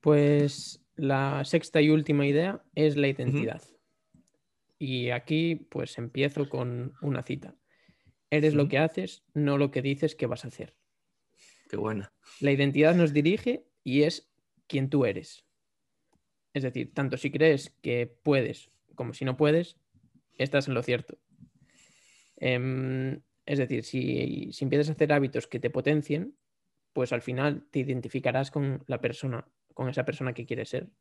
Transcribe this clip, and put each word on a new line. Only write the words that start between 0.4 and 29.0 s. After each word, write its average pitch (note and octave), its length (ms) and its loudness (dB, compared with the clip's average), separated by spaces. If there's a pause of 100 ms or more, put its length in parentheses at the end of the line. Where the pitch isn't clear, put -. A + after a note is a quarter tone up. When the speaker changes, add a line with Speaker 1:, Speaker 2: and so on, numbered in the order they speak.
Speaker 1:
la C#3 500 0
sexta D#3+ 360 2
y D3+ 80 8
última D3 380 4
idea E3 360 0 (120)
es D3 220 4
la C#3+ 100 4
Speaker 2:
Ujú. C3+ 80 0
Speaker 1:
identidad. C3+ 460 -2 (1160)
Y B2+ 340 -4
aquí, D#3 440 0
pues, - 420 -10
empiezo C#3 520 -2
con B2 520 -6
una C3+ 220 -4
cita. - 320 -8 (720)
"Eres D3+ 260 4
lo C#3+ 80 6
Speaker 2:
Ujú. C#3 80 0
Speaker 1:
que C3 80 2
haces, D#3+ 440 -2 (100)
no C#3+ 240 0
lo C#3 140 2
que C3+ 100 -2
dices C#3 340 -2
que C3 100 -4
vas A#2 180 -6
a A#2+ 60 -10
hacer". - 260 -16 (960)
Speaker 2:
Qué G#2 60 -6
buena. G#2 360 -6 (280)
Speaker 1:
La C#3 100 4
identidad C#3 440 4
nos E3 180 4
dirige F3 520 0 (160)
y C3+ 220 2
es - 260 -2 (380)
quien C3+ 220 -2
tú C#3+ 160 2
eres. - 400 -6 (1080)
Es C#3 100 -2
decir, B2 300 -6
tanto C3+ 220 -2
si C3 160 -4
crees C#3 380 4 (120)
que A#2+ 260 -2
puedes - 640 -2 (240)
como B2 200 -8
si - 100 -10
no C3 140 -2
puedes, D#3 400 2 (600)
estás C3+ 300 0
en C3+ 60 -4
lo A#2+ 100 -2
cierto. - 340 -4 (1200)
Em, C3 840 -2 (240)
es C#3+ 120 -2
decir, C3 280 -2
si, B2+ 640 -4
si - 140 -8
empiezas C#3+ 240 2
a - 20 -2
hacer D3 220 2
hábitos C3+ 340 0
que - 140 -8
te B2 80 0
potencien, D3 680 -2 (540)
pues B2+ 220 -2
al A#2 80 -2
final C3+ 500 -2
te C#3+ 80 -2
identificarás C3 720 -2
con C#3 360 -4
la B2 120 -4
persona, B2+ 480 -6 (260)